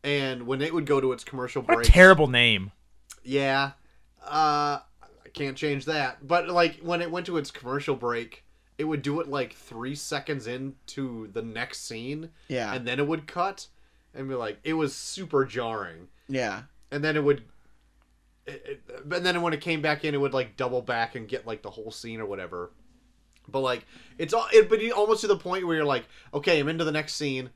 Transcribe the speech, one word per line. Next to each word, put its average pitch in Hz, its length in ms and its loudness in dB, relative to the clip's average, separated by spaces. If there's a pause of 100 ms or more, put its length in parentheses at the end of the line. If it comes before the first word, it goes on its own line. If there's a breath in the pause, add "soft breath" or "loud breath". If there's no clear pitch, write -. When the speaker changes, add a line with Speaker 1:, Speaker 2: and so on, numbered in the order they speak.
Speaker 1:
and 135 420 -2
when 131 160 -2
it 160 100 -4
would 160 140 -2
go 143 140 2
to 131 120 2
its 123 120 -8
commercial 127 380 -6
Speaker 2:
What - 100 2
a - 40 6
Speaker 1:
breaks 117 140 4
Speaker 2:
terrible 180 380 12
name. 117 420 4 (540)
Speaker 1:
Yeah. 139 480 0 (520)
Uh, 147 540 2 (240)
I - 300 -20
can't 139 240 -6
change 139 300 -4
that. 139 400 -4
But, 170 220 2
like, 175 340 2
when 170 200 -2
it 170 80 -4
went 175 160 -6
to 175 100 -4
its 143 140 -4
commercial 135 460 -4
break, 117 480 -6 (340)
it 151 60 -4
would 156 180 -2
do 147 180 -2
it, 156 80 -6
like, 139 260 -4
three 123 420 -10
seconds 139 500 -6
into 123 840 -10
the 110 100 -6
next 113 440 -10
scene. 139 440 -10 (180)
Speaker 3:
Yeah. 120 240 -4
Speaker 1:
And 123 140 -6
then 127 140 -2
it 147 80 0
would 156 180 -4
cut 190 400 -4 (480)
and 135 140 -10
be 131 80 -6
like, 107 260 -6
it 156 120 -4
was 151 200 0
super 151 500 -2
jarring. 104 640 -6 (220)
Speaker 3:
Yeah. 120 340 -4 (300)
Speaker 1:
And 147 100 -4
then 156 140 0
it 147 80 0
would, 139 180 4 (1040)
it, 135 420 -14
it, - 240 -12
and 175 140 -2
then 175 160 0
when 170 100 0
it 156 80 -4
came 160 220 -2
back 151 220 -2
in, 147 100 -2
it 143 60 0
would, 135 140 0
like, 123 220 -2
double 127 240 -2
back 117 360 -4
and 110 100 -10
get, 113 180 -6
like, 113 180 -10
the 101 80 -12
whole 110 200 -14
scene 113 300 -12
or 107 60 -6
whatever. 90 440 -8 (760)
But, 135 140 -4
like, 127 240 -2 (320 soft breath)
it's 165 160 -4
all, 233 220 2
it, 220 160 10
but 214 100 4
you, 233 140 -2
almost 214 260 2
to 220 60 -4
the 196 100 4
point 180 300 -6
where 165 100 0
you're 156 80 2
like, 131 200 0 (280 soft breath)
"Okay, 151 260 2
I'm 139 100 0
into 165 160 -2
the 160 80 0
next 151 240 -4
scene. 131 400 -6